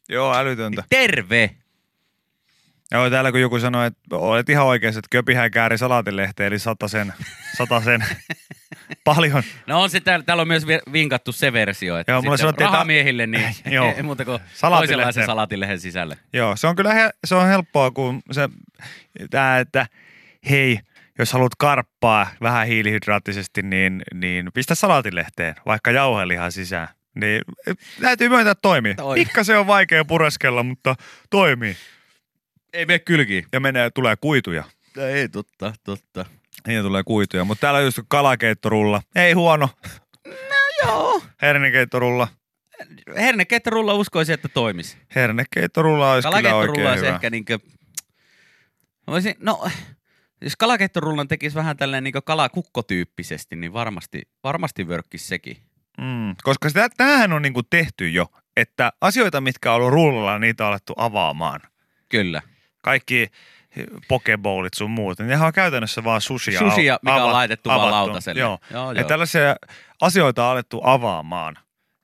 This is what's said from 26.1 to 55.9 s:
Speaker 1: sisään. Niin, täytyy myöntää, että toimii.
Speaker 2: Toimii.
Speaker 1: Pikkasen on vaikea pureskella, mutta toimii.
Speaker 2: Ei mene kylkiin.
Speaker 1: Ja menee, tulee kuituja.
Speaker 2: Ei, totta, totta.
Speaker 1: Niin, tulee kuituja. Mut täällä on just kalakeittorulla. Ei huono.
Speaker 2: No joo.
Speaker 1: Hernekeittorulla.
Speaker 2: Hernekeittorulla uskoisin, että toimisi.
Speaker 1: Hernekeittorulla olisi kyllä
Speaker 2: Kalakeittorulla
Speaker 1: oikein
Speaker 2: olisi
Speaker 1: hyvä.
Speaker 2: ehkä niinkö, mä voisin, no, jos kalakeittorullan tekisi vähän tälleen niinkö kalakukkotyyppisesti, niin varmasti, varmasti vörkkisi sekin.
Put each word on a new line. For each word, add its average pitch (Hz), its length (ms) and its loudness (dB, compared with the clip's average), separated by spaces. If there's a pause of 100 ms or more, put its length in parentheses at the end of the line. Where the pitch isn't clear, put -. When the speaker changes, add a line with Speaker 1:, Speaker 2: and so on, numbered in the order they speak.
Speaker 1:
sisään. 90 360 -8 (280)
Niin, 107 260 -2 (600)
täytyy 247 280 2
myöntää, 233 220 4
että 190 100 -2
toimii. 127 340 2
Speaker 2:
Toimii. 143 300 0
Speaker 1:
Pikkasen 214 340 2
on 196 80 2
vaikea 175 380 4
pureskella, 143 580 0
mutta 127 320 -2 (340)
toimii. 123 480 2 (960)
Speaker 2:
Ei 170 120 -4
mene 170 140 2
kylkiin. 113 540 0
Speaker 1:
Ja 131 60 2
menee, 131 300 0
tulee 117 320 2
kuituja. 101 420 0 (340)
Speaker 2:
Ei, 135 320 -2
totta, 104 440 -10 (100)
totta. 95 420 -12 (420)
Speaker 1:
Niin, 113 160 -2
tulee 98 200 0
kuituja. 98 420 0
Mut 104 140 -4
täällä 143 180 2
on 143 80 4
just 123 220 -2
kalakeittorulla. 110 960 2 (140)
Ei 175 180 6
huono. 160 360 4 (580)
Speaker 2:
No 539 280 -8 (300)
joo. 427 360 0 (200)
Speaker 1:
Hernekeittorulla. 123 840 2 (880)
Speaker 2:
Hernekeittorulla 220 760 0
uskoisin, 170 400 0
että 151 140 -6
toimisi. 107 500 -4 (180)
Speaker 1:
Hernekeittorulla 135 960 2
olisi 127 140 2
kyllä 208 140 2
Speaker 2:
Kalakeittorulla 107 300 2
Speaker 1:
oikein - 180 0
Speaker 2:
olisi 98 160 0
Speaker 1:
hyvä. - 100 0
Speaker 2:
ehkä 117 140 -6
niinkö, 113 300 -4 (1500)
mä - 40 -8
voisin, 185 280 -2
no, 185 300 -2 (720)
jos 139 140 -8
kalakeittorullan 175 720 -2
tekisi 147 280 -6
vähän 156 220 -4
tälleen 135 260 -4
niinkö 135 180 -6
kalakukkotyyppisesti, 101 1300 -6
niin 85 180 -12
varmasti, 104 480 -10 (220)
varmasti 143 440 -6
vörkkisi 82 400 -10
sekin. - 300 -10 (400)